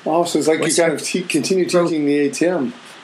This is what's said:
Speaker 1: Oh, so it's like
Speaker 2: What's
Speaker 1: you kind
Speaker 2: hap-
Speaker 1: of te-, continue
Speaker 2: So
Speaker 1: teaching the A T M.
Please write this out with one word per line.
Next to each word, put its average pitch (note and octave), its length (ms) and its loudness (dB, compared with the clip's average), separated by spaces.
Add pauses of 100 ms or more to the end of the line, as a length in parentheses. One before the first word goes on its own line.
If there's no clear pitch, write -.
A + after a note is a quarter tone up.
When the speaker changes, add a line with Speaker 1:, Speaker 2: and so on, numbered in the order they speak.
Speaker 1:
Oh, E3 180 0
so E3 140 -2
it's C#3 80 0
like D#3 140 2
Speaker 2:
What's D3+ 160 0
Speaker 1:
you E3+ 80 4
kind E3 80 2
Speaker 2:
hap- C3+ 80 -6
Speaker 1:
of - 60 -10
te-, F3+ 160 -2
continue F3 460 0
Speaker 2:
So F3 180 2
Speaker 1:
teaching D#3 200 0
the C#3+ 120 2
A C#3+ 120 2
T C#3+ 160 -2
M. E3 260 0 (320)